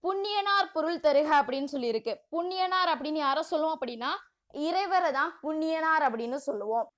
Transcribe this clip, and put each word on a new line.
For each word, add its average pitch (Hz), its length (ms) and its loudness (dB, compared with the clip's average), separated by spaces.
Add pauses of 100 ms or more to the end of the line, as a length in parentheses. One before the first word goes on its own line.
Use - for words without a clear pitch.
புண்ணியனார் 392 680 0
பொருள் 320 320 -2
தருக 294 240 4 (120)
அப்படின்னு 269 320 -2
சொல்லியிருக்கு. 226 420 -2 (180)
புண்ணியனார் 370 600 0
அப்படின்னு 302 320 -2
யாரை 277 260 2
சொல்லுவோம் 320 260 0
அப்படின்னா 240 340 -6 (420)
இறைவரை 359 680 0
தான் 320 120 0 (120)
புண்ணியனார் 311 640 0
அப்படின்னு 233 400 -4
சொல்லுவோம். 220 400 -2 (100)